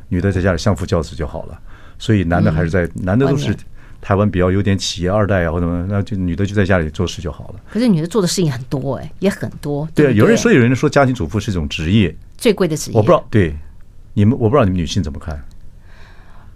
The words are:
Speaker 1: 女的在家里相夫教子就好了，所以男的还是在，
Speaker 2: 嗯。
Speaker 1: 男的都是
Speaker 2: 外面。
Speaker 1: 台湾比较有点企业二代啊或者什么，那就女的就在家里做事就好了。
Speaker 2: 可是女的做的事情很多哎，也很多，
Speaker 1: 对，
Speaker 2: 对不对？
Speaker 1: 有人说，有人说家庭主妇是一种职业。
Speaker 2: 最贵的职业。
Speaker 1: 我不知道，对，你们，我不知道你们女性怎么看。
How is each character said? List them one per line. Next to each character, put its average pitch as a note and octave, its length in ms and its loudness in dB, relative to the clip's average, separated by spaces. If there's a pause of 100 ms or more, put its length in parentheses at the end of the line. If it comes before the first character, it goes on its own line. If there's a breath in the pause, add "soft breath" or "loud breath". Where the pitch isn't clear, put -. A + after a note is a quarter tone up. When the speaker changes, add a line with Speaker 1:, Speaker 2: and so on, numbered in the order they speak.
Speaker 1:
女 F2+ 100 0
的 G2 120 2
在 F#2 100 0
家 F#2+ 100 4
里 E2+ 60 0
相 F#2+ 180 0
夫 - 80 -6
教 F2 160 0
子 D2+ 160 -6
就 D2 120 -6
好 - 160 -10
了， - 160 -14 (400 soft breath)
所 A2+ 160 2
以 F#2+ 80 2
男 E2+ 200 2
的 F#2 80 4
还 D#2+ 120 0
是 E2 80 0
在， F2 140 2
Speaker 2:
嗯。 E2 100 -6
Speaker 1:
男 F#2 220 0
的 C3+ 100 4
都 - 100 2
是 C#3+ 120 -2
Speaker 2:
外 - 0 -
面。 G2+ 100 -4 (420 soft breath)
Speaker 1:
台 - 140 0
湾 G2+ 140 2
比 F2+ 80 -2
较 F2+ 140 4
有 G2 100 2
点 G2 160 2
企 - 260 -6
业 F2 60 0
二 G#2 160 2
代 F#2 200 2
啊 D#2+ 60 0
或 F2 80 -2
者 F2 60 0
什 E2+ 60 0
么， F2 160 -4
那 G2+ 140 -2
就 G2+ 160 -6
女 F2+ 180 -2
的 F#2 80 -2
就 G2 100 -2
在 G2+ 120 2
家 F#2 140 2
里 D#2+ 100 0
做 F2 160 -4
事 - 160 -6
就 D#2+ 100 -6
好 - 180 -14
了。 E2+ 100 -16 (120)
Speaker 2:
可 G#3 80 -2
是 B3+ 80 2
女 F3 140 2
的 E3 60 -4
做 G#3+ 120 -2
的 F3+ 80 2
事 - 80 -4
情 E3+ 160 0
很 A#2+ 120 -8
多 C3+ 320 -4
哎， - 240 -10
也 F#3+ 100 0
很 - 180 -4 (140)
多， D3 320 -6
Speaker 1:
对， D3+ 120 6
Speaker 2:
对 C3 80 4
不 - 0 -
对？ G#2 60 4
Speaker 1:
有 C3+ 80 6
人 A3+ 100 6
说， A#3 140 2
有 E3 80 6
人 A#2+ 160 4
说 A#2 140 0
家 C#3+ 160 6
庭 B2+ 80 2
主 G2 140 -4
妇 G2+ 120 -4
是 - 100 -4
一 G#2 40 -2
种 D#2+ 160 -2
职 D#2+ 220 -4
业。 G2 240 4 (220)
Speaker 2:
最 A#3 140 4
贵 F#3 160 0
的 D#3 80 -4
职 - 160 -8
业。 A#2 60 2
Speaker 1:
我 A2 40 8
不 A2 60 0
知 E3+ 40 6
道， D3+ 180 4
对， E2+ 260 2 (580)
你 G#2 120 4
们， A#2 140 4
我 A2+ 100 2
不 B2 60 2
知 D3 40 6
道 B2 40 6
你 F#2+ 80 2
们 F#2 60 0
女 E2+ 80 -2
性 G2 160 -2
怎 D2 120 -6
么 D2 60 -12
看。 D2+ 200 -10 (1160 soft breath)